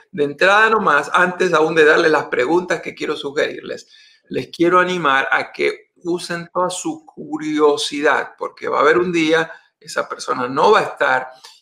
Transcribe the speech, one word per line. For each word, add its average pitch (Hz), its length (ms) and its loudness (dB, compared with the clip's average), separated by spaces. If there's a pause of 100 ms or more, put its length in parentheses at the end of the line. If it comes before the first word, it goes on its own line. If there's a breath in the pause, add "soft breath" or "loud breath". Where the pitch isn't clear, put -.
(120 loud breath)
de 147 120 -4
entrada 196 460 2
nomás, 165 420 2
antes 180 400 0
aún 156 220 2
de 156 100 6
darle 165 240 6
las 151 180 0
preguntas 165 540 -2
que - 140 -12
quiero 156 220 -6
sugerirles, - 720 -6 (400 soft breath)
les 135 200 -8
quiero 175 300 2
animar 165 540 0
a 139 180 -2
que - 460 -4
usen 170 580 -6
toda 180 160 -2
su 160 340 -8
curiosidad, 147 1300 0
porque - 300 -10
va 120 100 -2
a 131 40 2
haber 160 160 4
un 180 120 0
día, 160 400 0 (300 loud breath)
esa 143 280 -6
persona 127 380 -6
no 147 240 2
va 208 100 4
a 151 40 -2
estar, 131 440 -2 (340 loud breath)